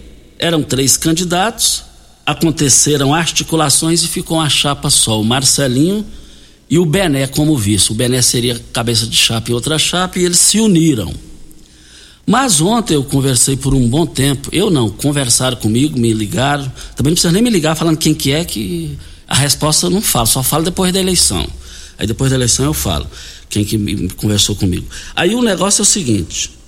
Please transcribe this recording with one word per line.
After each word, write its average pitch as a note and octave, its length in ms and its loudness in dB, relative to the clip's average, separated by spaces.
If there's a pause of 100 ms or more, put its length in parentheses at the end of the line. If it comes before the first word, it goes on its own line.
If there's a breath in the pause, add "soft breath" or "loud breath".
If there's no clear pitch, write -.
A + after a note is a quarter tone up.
(380)
eram E3 240 0
três C3 360 0
candidatos, F3 840 -2 (400)
aconteceram C#3+ 880 2
articulações D#3+ 880 0
e E3+ 40 -2
ficou E3+ 300 -4
uma D#3 120 0
chapa C#3+ 400 -2
só, A2 300 2
o G#2+ 40 2
Marcelinho C#3 840 2 (640 loud breath)
e C#3+ 80 4
o F3+ 80 4
Bené D3 420 2
como D3+ 300 2
vice. G#2 340 2
O A2 40 -4
Bené B2 260 0
seria B2 380 0 (140)
cabeça A2+ 340 0
de G2 80 -6
chapa A#2 360 0
em - 20 2
outra C3 240 0
chapa F3+ 420 -2
e F3+ 40 2
eles F3 160 0
se - 200 2
uniram. D#3+ 540 4 (1120 loud breath)
Mas A3+ 360 2
ontem G#3+ 340 2
eu C#3 80 2
conversei C3+ 520 2
por C3+ 200 0
um B2+ 120 4
bom D3 200 2
tempo, - 440 -2
eu G3 200 0
não, A#2+ 180 2
conversaram C3+ 680 0
comigo, A#2+ 420 0
me A#2 140 2
ligaram, A2 500 -2 (320 loud breath)
também C#3 160 0
não F3 40 2
precisa E3+ 160 2
nem G3+ 120 4
me B3 80 2
ligar D#3+ 240 2
falando E3 220 2
quem D#3 180 2
que C3+ 160 -2
é, D#3 120 0
que E3+ 540 -6 (300 loud breath)
a - 80 -4
resposta C#3+ 500 0
eu F3 60 2
não F#3+ 100 2
falo, A#2+ 240 0
só C3 160 0
falo D3 220 0
depois F#3 280 0
da F#3+ 80 0
eleição. E3+ 480 0 (500 loud breath)
Aí F#2 100 -4
depois C3 240 0
da C3+ 60 2
eleição B2 280 0
eu D3+ 80 0
falo D2+ 340 -4 (400 loud breath)
quem G#2 160 -2
que A2 140 -2
me, G#2 180 -2
me F2+ 140 -4
conversou G#2 460 0
comigo. F2+ 320 -2 (280 loud breath)
Aí F3+ 200 2
o B3 80 2
negócio G3 380 2
é - 20 2
o - 20 2
seguinte A#2+ 640 -2 (180)